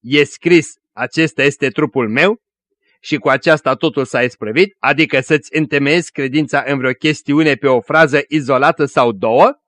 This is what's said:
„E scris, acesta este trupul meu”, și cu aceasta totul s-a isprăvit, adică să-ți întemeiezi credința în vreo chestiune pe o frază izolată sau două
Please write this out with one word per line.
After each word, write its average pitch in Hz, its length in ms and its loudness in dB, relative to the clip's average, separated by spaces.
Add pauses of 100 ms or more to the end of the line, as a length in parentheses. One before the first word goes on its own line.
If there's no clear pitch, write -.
„E 139 240 2
scris, 170 480 0 (200)
acesta 139 500 -4
este 139 260 0
trupul 131 400 -4
meu”, 165 380 -2 (540)
și - 160 -6
cu 139 120 -2
aceasta 139 460 0
totul 143 300 -4
s-a 123 180 -2
isprăvit, 127 560 -2
adică 139 420 0
să-ți 151 360 -4
întemeiezi 143 540 -2
credința 139 560 -4
în 139 120 -2
vreo 127 140 -2
chestiune 151 640 0
pe 131 120 -4
o 131 140 2
frază 147 480 2
izolată 143 560 0
sau 127 280 0
două 120 400 2 (160)